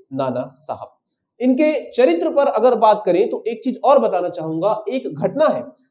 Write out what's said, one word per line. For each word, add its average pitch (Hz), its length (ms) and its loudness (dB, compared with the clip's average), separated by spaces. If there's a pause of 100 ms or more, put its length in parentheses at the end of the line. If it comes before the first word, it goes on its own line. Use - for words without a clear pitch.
(120)
नाना 131 400 -4
साहब। - 420 -14 (460)
इनके 277 500 0
चरित्र 330 400 2
पर 277 160 2
अगर 240 280 2
बात 214 320 4
करें 185 220 2
तो - 200 -6
एक 233 160 -8
चीज 247 200 -4
और 254 140 6
बताना 190 300 0
चाहूंगा, 175 600 -4
एक 240 260 -6
घटना 196 320 0
है 220 180 0 (260)